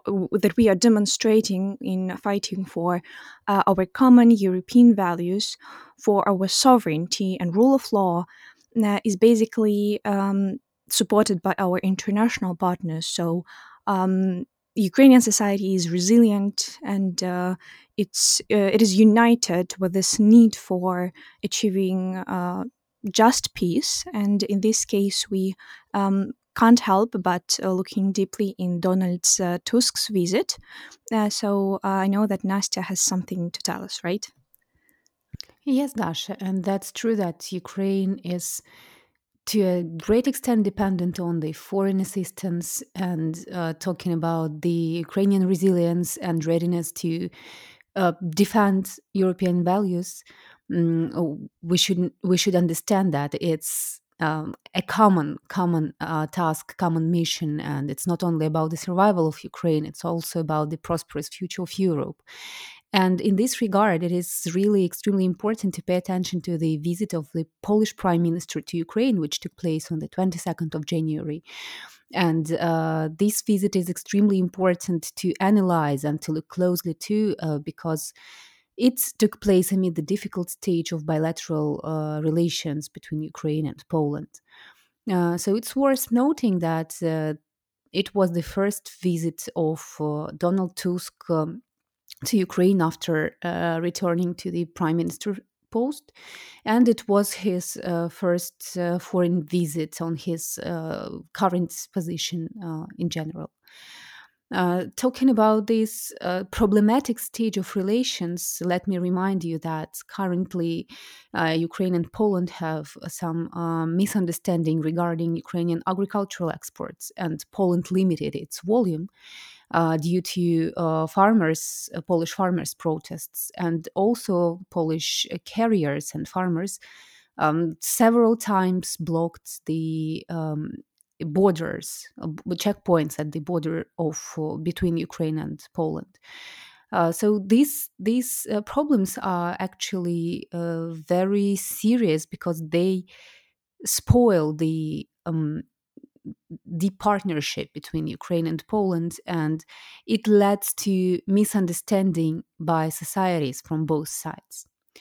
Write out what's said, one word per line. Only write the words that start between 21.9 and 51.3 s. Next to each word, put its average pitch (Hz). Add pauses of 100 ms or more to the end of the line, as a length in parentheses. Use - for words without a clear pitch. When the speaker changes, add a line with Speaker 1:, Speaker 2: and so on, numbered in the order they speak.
Speaker 1:
uh, 180 (480)
just -
peace. -
And 202
in 202
this 214
case, 196
we, 190 (380)
um, 196 (240)
can't 233
help 208
but, 180
uh, 190
looking 190
deeply 196
in 180
Donald, 185 (140)
uh, 175
Tusk's -
visit. 190 (540)
Uh, 214
so, 196
uh, 202
I 190
know 202
that 196
Nastya 190
has 185
something 180
to -
tell -
us, -
right? 180 (1400)
Speaker 2:
Yes, 269
Dasha, 180
and 190
that's 196
true 226
that 180
Ukraine 196
is 180 (840)
to 214
a 180
great 170
extent 240
dependent 190
on 170
the 156
foreign 196
assistance 180 (100)
and, 170
uh, 170
talking 175
about 160
the 175
Ukrainian 175
resilience 175
and 165
readiness 170
to, 170 (680)
uh, 185 (160)
defend 196 (160)
European 180
values, 180 (480)
mm, 165
oh, 165 (240)